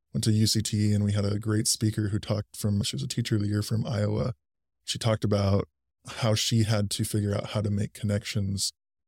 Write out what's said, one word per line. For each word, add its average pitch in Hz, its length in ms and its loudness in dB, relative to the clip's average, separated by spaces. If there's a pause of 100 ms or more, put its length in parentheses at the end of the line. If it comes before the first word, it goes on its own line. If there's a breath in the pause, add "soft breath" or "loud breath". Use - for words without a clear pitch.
(120)
Went - 120 -2
to 110 80 4
U 107 140 4
C 107 160 2
T 104 300 2
and 104 120 2
we 101 80 2
had 104 120 0
a 104 160 -2
great 110 260 0
speaker 107 420 0
who 101 120 -2
talked - 360 -4
from, 101 260 0
she - 120 -4
was 131 80 -4
a 123 60 -6
teacher 120 280 -2
of 104 60 0
the 104 60 -2
year 104 140 0
from 117 220 -2
Iowa. 104 500 -2 (500)
She - 140 -6
talked 110 260 2
about 101 440 2 (400)
how 110 260 0
she 113 280 2
had 104 280 2
to - 140 -2
figure 101 300 0
out - 160 -4
how 107 120 -2
to 104 80 0
make 104 240 -2
connections 101 760 -2 (340)